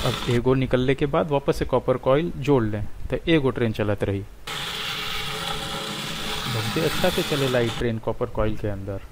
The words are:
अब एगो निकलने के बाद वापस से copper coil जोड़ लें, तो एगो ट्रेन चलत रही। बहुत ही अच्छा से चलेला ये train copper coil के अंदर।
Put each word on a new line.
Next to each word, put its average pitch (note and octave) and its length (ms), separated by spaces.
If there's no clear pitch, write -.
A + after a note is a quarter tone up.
अब B2 260
एगो B2 260
निकलने B2+ 400
के D3 120
बाद E3 240
वापस C#3+ 260
से - 80
copper B2 340
coil D3 380
जोड़ C3+ 260
लें, G#2 200
तो - 80
एगो D3+ 220
ट्रेन A#2+ 220
चलत G#2 320
रही। G2 200
बहुत A2 240
ही D#3+ 40
अच्छा D#3+ 280
से F3+ 160
चलेला C3+ 340
ये A#2 180
train A2+ 220
copper A#2 300
coil G#2+ 280
के A2 100
अंदर। G2 340